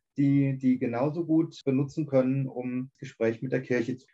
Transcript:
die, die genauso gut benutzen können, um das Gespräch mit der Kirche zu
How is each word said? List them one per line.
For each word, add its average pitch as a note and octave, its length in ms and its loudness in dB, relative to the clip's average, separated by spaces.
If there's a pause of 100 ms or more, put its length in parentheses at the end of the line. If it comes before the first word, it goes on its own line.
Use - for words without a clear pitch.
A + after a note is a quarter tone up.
(160)
die, C#3 420 2
die B2+ 200 2
genauso C3 480 -2
gut D#3+ 400 0
benutzen C#3 400 0
können, C3+ 420 2
um B2+ 440 -6
das - 80 -20
Gespräch A2+ 420 -4
mit C3 100 -6
der C3 120 -2
Kirche B2 340 -2
zu - 160 -20